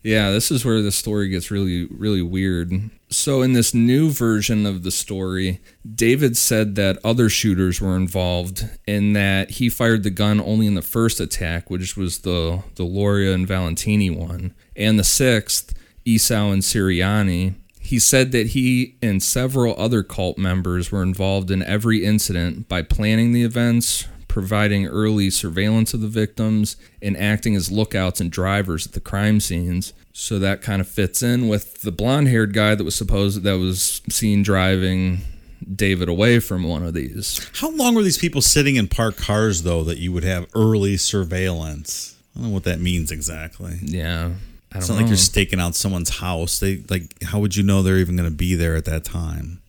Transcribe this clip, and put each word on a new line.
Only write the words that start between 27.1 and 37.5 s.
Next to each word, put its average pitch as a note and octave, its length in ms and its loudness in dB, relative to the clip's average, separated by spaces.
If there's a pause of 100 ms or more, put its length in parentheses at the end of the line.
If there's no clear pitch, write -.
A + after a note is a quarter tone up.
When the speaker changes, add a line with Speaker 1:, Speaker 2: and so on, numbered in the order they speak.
Speaker 1:
acting G#2 380 0
as F#2 160 -2
lookouts G2 500 -2
and F2 80 -2
drivers F#2 560 -2
at - 80 -18
the - 60 -6
crime G#2 400 0
scenes. F2 520 -4 (220)
So - 240 -6
that G2 240 0
kind G2 200 -2
of F#2 60 -2
fits - 360 -2
in B2 240 2
with - 340 -2
the G#2 100 -4
blonde-haired A#2 600 2
guy G#2+ 220 4
that G#2 80 -4
was D#2+ 100 -2
supposed, G2+ 480 0
that F#2+ 160 2
was F#2 520 -2
seen G#2 340 2
driving F#2 760 2 (560)
David F#2+ 340 0
away A2+ 300 4
from F#2 240 -2
one E2+ 200 -2
of E2 100 -4
these. - 640 -6